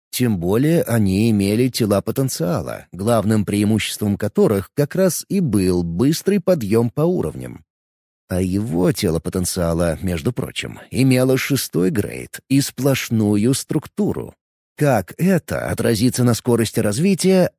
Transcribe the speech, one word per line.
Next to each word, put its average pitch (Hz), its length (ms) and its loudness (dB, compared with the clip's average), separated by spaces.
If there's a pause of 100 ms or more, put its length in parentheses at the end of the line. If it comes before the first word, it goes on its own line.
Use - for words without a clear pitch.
(100)
Тем 117 280 0
более 123 440 2
они 107 480 2
имели 107 380 2
тела 104 340 0
потенциала, 127 920 -4
главным 107 520 0
преимуществом 101 760 0
которых 107 560 0
как 143 200 -2
раз 185 340 0
и 196 120 -2
был 95 440 2
быстрый 139 560 0
подъём 117 500 0
по 147 120 -4
уровням. 76 640 -4 (640)
А 92 140 -2
его 117 500 0
тело 82 280 -2
потенциала, 85 840 -2
между 87 300 -2
прочим, - 480 -10 (100)
имело 131 480 2
шестой 143 520 -2
грейд 64 580 -6
и 135 120 2
сплошную 117 920 0
структуру. - 800 -4 (420)
Как 127 420 0
это 151 520 0
отразится 117 540 0
на 120 100 4
скорости 117 460 0
развития, 180 800 2